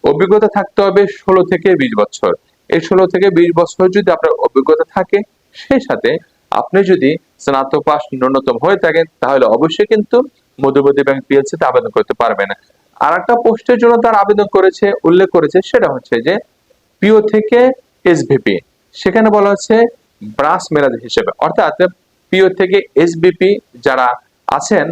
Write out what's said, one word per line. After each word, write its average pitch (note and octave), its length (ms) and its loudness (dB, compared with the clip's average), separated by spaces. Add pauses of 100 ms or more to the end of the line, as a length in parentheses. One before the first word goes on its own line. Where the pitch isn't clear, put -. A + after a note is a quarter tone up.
অভিজ্ঞতা G3 540 2
থাকতে G3+ 280 -4
হবে G3 160 2 (180)
ষোলো F#3 220 2 (100)
থেকে F3+ 180 0 (120)
বিশ B2 100 -2 (100)
বছর। - 300 -2 (380)
এই E3 180 0
ষোলো F#3+ 160 2 (100)
থেকে F#3+ 140 0 (100)
বিশ E3+ 120 4 (100)
বছর F3 260 0 (100)
যদি F#3+ 200 0
আপনার D#3+ 180 0 (120)
অভিজ্ঞতা - 400 0 (100)
থাকে, G3 220 -2 (440)
সেই C4+ 260 0
সাথে A#2+ 220 -2 (420)
আপনি - 280 -2 (120)
যদি C3+ 180 2 (340)
স্নাতক C3+ 440 -2
পাস C#3+ 140 0 (180)
ন্যূনতম C3 440 -2
হয়ে F#3 200 2
থাকেন, E3 220 0 (160)
তাহলে C3 240 2 (100)
অবশ্যই E3 360 -2
কিন্তু G#3+ 260 0 (420)
মধুমতি C#3 480 2
ব্যাংক C3+ 200 -2
পিএলসি C#3 320 -2
তে D3+ 120 0
আবেদন A#2 240 -2
করতে A2 260 -2
পারবেন। G2 280 -2 (560)
আর D3+ 140 0
একটা A#3+ 140 -2 (100)
পোস্টের A3+ 380 0
জন্য A#3+ 120 4 (120)
তারা A3 180 2
আবেদন G#3 320 0
করেছে, F#3+ 300 2 (220)
উল্লেখ F3+ 280 2
করেছে, D#3+ 220 0 (120)
সেটা G3+ 240 0
হচ্ছে B2 220 -6 (120)
যে F3 60 0 (680)
পিও G#3+ 160 4 (140)
থেকে G#3+ 280 0 (520)
এসভিপি, B2 440 -2 (400)
সেখানে A3 400 0
বলা G3+ 180 2
হচ্ছে G#3 220 -2 (640)
ব্রাঞ্চ D#3+ 360 -2
ম্যানেজার C3 340 0
হিসেবে, - 240 -2 (140)
অর্থাৎ E3 300 -2 (540)
পিও F#3+ 180 2 (120)
থেকে F#3+ 180 0 (260)
এসভিপি E3+ 460 0 (360)
যারা B2+ 220 2 (500)
আছেন D3+ 340 0